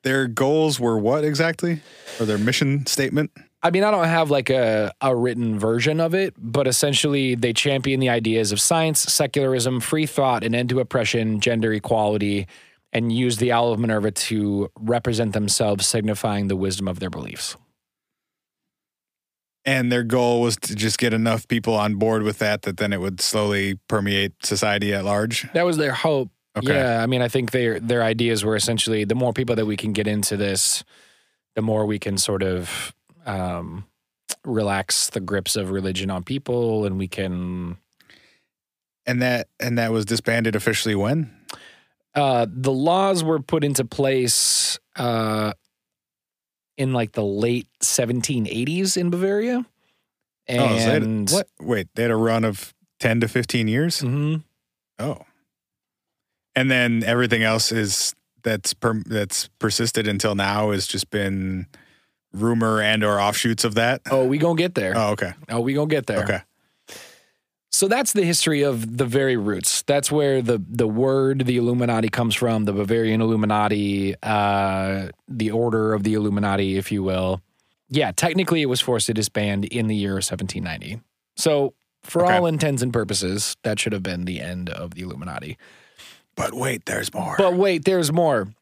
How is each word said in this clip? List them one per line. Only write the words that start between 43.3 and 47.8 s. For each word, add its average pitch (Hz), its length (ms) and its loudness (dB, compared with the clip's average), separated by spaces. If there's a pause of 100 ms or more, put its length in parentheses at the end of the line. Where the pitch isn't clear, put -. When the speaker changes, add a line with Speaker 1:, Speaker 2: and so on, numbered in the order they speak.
Speaker 2:
put 156 240 0
into 139 200 0
place, 131 920 0 (180)
uh, 110 560 -2 (1200)
in, 131 160 0
like, 117 200 0
the 107 120 -2
late 110 420 0 (140)